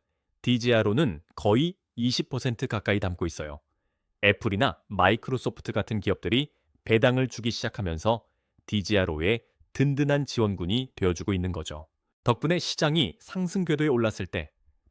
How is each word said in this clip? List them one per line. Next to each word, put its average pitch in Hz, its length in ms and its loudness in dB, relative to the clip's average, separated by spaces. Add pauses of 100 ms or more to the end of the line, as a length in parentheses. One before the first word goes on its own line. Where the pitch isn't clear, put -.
(420)
디지알오는 113 800 2 (140)
거의 127 400 2 (240)
이십 123 300 0
퍼센트 123 380 -4
가까이 101 320 -2
담고 92 260 -2
있어요. 76 340 -8 (640)
애플이나 104 640 2
마이크로소프트 110 840 0
같은 107 280 -4
기업들이 107 520 -2 (340)
배당을 123 420 4
주기 113 240 -4
시작하면서 107 720 -2 (440)
디지알오의 95 760 0 (300)
든든한 143 520 2
지원군이 104 680 -2
되어주고 90 380 0
있는 92 180 -2
거죠. 80 360 -10 (360)
덕분에 151 360 0
시장이 151 600 -2
상승 185 460 -4
궤도에 151 220 0
올랐을 113 400 0
때 82 240 -6 (400)